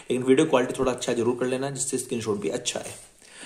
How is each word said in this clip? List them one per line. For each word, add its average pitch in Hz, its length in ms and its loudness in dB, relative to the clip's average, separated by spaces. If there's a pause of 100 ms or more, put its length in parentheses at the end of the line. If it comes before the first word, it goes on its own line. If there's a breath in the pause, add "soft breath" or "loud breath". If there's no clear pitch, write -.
(100)
लेकिन 123 160 0
video 139 200 6
quality 127 320 2
थोड़ा 127 140 2
अच्छा 120 200 -2
जरूर 120 240 2
कर 127 100 -2
लेना, 131 240 -2
जिससे 131 280 -4
screenshot 110 420 -4
भी 80 80 -4
अच्छा - 320 -4
है। - 300 -14 (360 loud breath)